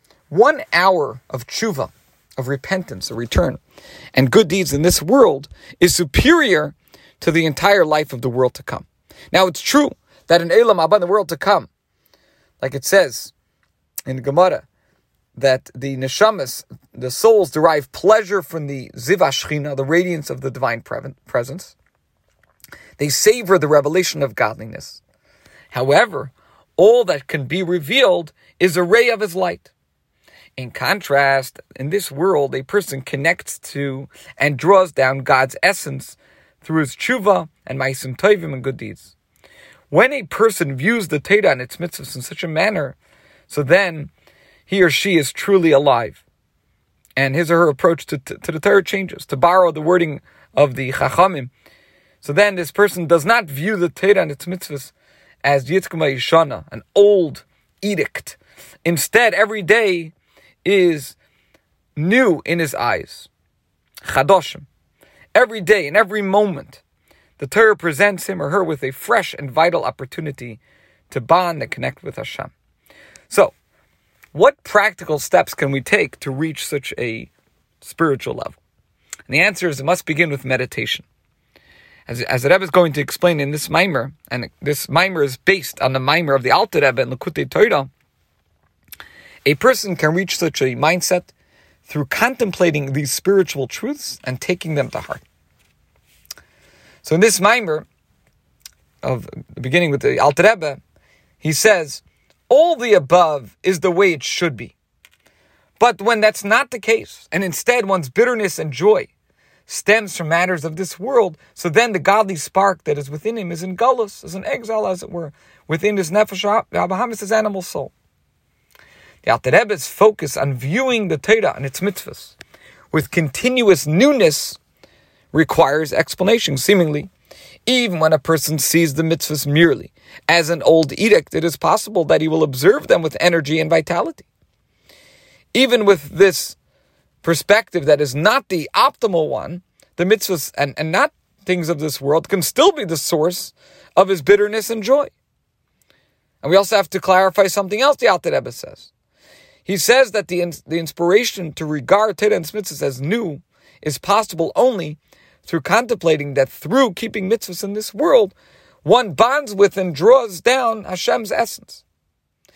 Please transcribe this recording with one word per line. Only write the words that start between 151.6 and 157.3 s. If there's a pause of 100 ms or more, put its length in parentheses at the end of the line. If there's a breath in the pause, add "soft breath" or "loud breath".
regard
Torah
and
mitzvahs
as
new (400 soft breath)
is
possible
only (460 soft breath)
through
contemplating
that
through
keeping
mitzvahs